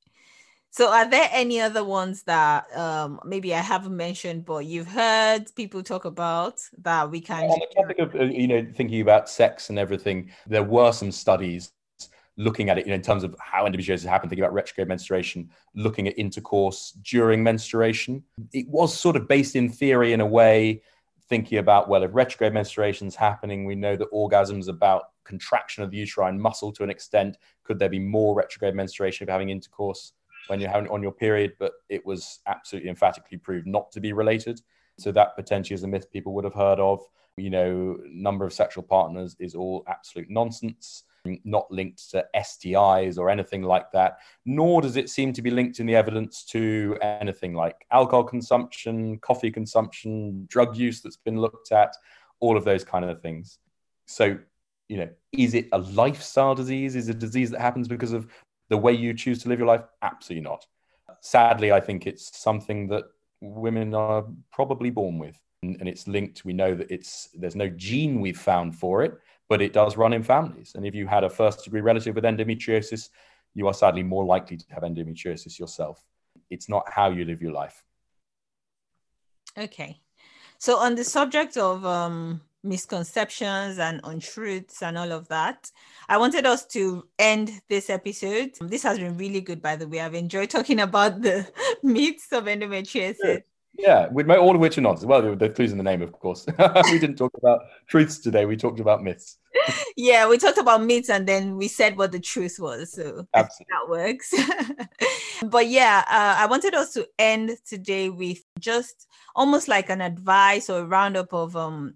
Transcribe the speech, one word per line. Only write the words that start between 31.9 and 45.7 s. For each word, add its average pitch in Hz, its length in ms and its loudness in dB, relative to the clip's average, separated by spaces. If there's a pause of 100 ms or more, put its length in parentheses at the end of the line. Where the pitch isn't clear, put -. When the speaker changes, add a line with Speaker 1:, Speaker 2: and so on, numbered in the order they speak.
Speaker 2:
was 95 400 -10
absolutely 95 420 -10
emphatically 92 500 -2
proved 87 280 -8
not 101 240 -4
to 107 100 -14
be 104 120 -6
related. 110 480 0 (360)
So - 140 -6
that 101 240 4
potentially 98 400 -4
is 92 80 -8
a 95 60 -8
myth 98 240 -6
people 98 220 -10
would 98 100 -4
have 98 100 -8
heard 98 240 4
of. 98 240 2 (340)
You 95 140 -8
know, 92 480 -2 (100)
number 98 360 -4
of 90 80 -8
sexual - 320 -2
partners 90 560 0
is 90 140 -12
all 92 320 -8
absolute - 420 -12
nonsense, 113 760 -8 (400)
not 104 260 -2
linked 95 400 -10
to 92 240 -4
S 101 220 -6
T 92 180 -6
Is 95 420 4
or 90 140 0
anything 101 320 -4
like 92 300 0
that, 92 260 2 (260)
nor 160 380 2
does 127 140 -4
it 131 120 -2
seem 135 260 -4
to 123 80 -8
be 120 100 -2
linked 123 260 -2